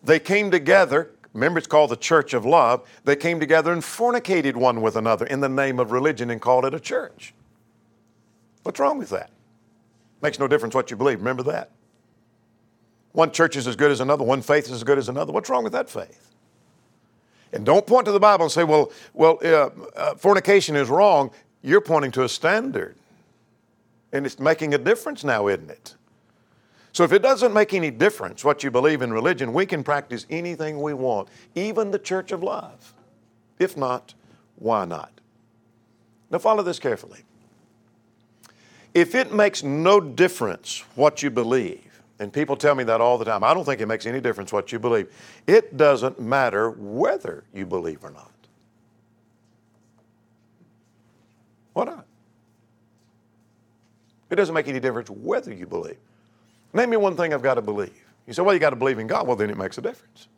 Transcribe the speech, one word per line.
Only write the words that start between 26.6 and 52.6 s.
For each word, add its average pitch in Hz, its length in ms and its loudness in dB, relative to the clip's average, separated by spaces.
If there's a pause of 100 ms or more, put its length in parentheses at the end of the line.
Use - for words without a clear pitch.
So 175 100 4
if 170 100 2
it 196 80 6
doesn't 247 320 2
make 208 220 2
any 165 160 -2
difference 120 520 -2
what 143 200 2
you 139 80 -4
believe 131 320 2
in 117 100 -4
religion, 123 400 -2
we 185 140 0
can 160 160 -6
practice 139 480 -4
anything 156 500 -8
we 147 140 -4
want, 123 340 -4 (240)
even 208 380 -4
the 202 80 -4
Church 185 320 -8
of 180 100 -8
Love. - 540 -12 (640)
If 180 180 -2
not, 127 380 -4 (400)
why 107 300 -2
not? 78 260 -12 (1200)
Now 170 80 -2
follow 214 240 0
this 175 160 -6
carefully. - 400 -6 (1800)
If 170 180 4
it 262 180 0
makes 208 300 2
no 160 380 4
difference 143 840 -4 (120)
what 147 260 2
you 143 80 -2
believe, 117 520 -2 (380)
and 104 120 -10
people 143 240 -4
tell 147 200 2
me 131 100 -4
that 113 160 0
all 120 160 2
the 110 80 -4
time, 104 180 -4
"I 135 120 4
don't 180 100 -4
think 135 160 -4
it 110 60 -4
makes 110 180 -6
any 123 160 -6
difference 107 320 -6
what 101 180 -4
you 117 80 -8
believe." 110 320 -2 (360)
It 214 280 4
doesn't 131 460 2
matter 113 480 0
whether 107 760 -6 (100)
you 98 120 -10
believe 85 400 -8
or 76 60 -18
not. 71 200 -20 (3500)
Why 170 120 -2
not? 339 200 -16 (2250)